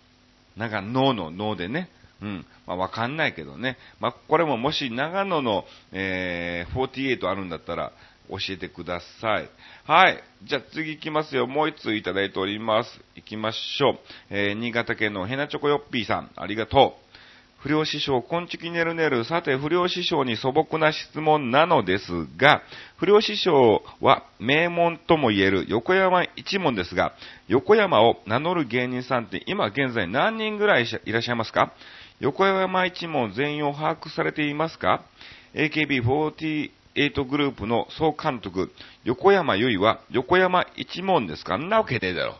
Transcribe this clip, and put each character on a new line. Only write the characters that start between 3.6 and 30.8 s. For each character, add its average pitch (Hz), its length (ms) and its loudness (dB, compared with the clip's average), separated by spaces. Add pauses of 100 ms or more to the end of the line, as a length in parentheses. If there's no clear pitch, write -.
ま 107 80 -2
あ、 123 40 -2 (140)
こ 156 120 2
れ 170 60 2
も 143 120 0
も 131 160 -2
し 139 180 -4
長 160 340 -4
野 175 180 -2
の、 104 220 0 (280)
え 90 760 -4
ー、 - 40 -10
フ 131 80 -4
ォ 131 60 2
ー - 20 -18
テ 131 140 -10
ィ 135 40 -2
ー 135 40 0
エ - 20 2
イ 117 80 0
ト 92 100 -2
あ 98 60 -2
る 98 80 -8
ん 90 40 -10
だ 80 100 -8
っ - 20 -16
た 85 160 -8
ら 73 160 -6 (360)
教 98 100 -8 (100)
え 95 80 -8
て 90 120 -10
く 87 140 -14
だ 87 180 -6 (200)
さ 107 180 0
い。 78 100 -8 (380)
は 170 240 6
い。 - 100 -6 (220)
じ 135 140 -4
ゃ - 20 -6
あ 113 40 -8 (100)
次 156 240 -8
行 - 40 -20
き 160 120 -8
ま 151 100 0
す 143 140 -8
よ。 123 100 2
も 143 200 -2
う - 20 -4
一 151 140 -10
通 110 120 -2
い 107 80 -4
た 92 120 -4
だ 98 100 0
い 98 80 -6
て 98 80 -4
お 95 60 0
り 104 120 -4
ま 110 240 0
す。 - 180 -14 (140)
行 82 100 -20
き 107 120 -12
ま 110 160 -4
し - 60 -10 (260)
ょ 113 80 6
う。 - 60 -8 (320)
え 101 240 -2
ー、 - 0 -
新 117 180 -6
潟 117 240 -2
県 104 180 -2
の 92 100 -4
ヘ 123 120 -6
ナ 143 100 -4
チ 147 100 -8
ョ 147 40 -10
コ 147 80 0
ヨ 143 80 4
ッ - 20 -4 (140)
ピ 123 80 -2
ー 101 40 -6
さ 101 120 0
ん、 78 180 -8
あ - 100 -10
り 101 120 -6
が 110 100 -2
と 135 320 4
う。 - 40 -20 (600)
不 135 80 -6
良 156 140 2
師 151 160 -4
匠、 131 220 0
こ 165 180 -4
ん 170 80 -10
ち 170 100 -10
き 170 140 -10
ね 170 120 0
る 165 80 -2
ね 165 160 0
る。 120 160 0
さ 160 160 -2
て、 151 160 0
不 147 160 -2
良 180 140 2
師 180 160 -4
匠 160 220 0
に 117 120 -2
素 131 140 -2
朴 151 280 -2
な 156 140 2
質 - 280 -10
問 151 320 2
な 147 120 6
の 160 200 4
で 92 140 2
す 85 280 -4 (100)
が、 131 240 6 (360)
不 170 120 -2
良 208 120 8
師 214 160 -2
匠 135 480 6 (160)
は - 240 4 (160)
名 151 280 2
門 170 300 0
と - 180 4
も 139 120 2
言 104 180 4
え 98 60 4
る 92 160 0
横 120 260 0
山 185 300 4 (100)
一 - 240 -6
門 156 160 0
で 92 80 -2
す 87 140 -6
が、 90 160 2 (340)
横 139 300 4
山 175 260 6
を 113 240 4
名 113 140 -2
乗 170 140 -2
る 165 100 0
芸 123 240 -2
人 127 160 -6
さ 127 160 -2
ん 113 60 -8
っ - 20 -20
て - 180 -8
今 185 200 -2
現 123 260 -2
在 104 160 -2
何 180 300 0
人 214 180 -6
ぐ 208 100 0
ら 175 140 4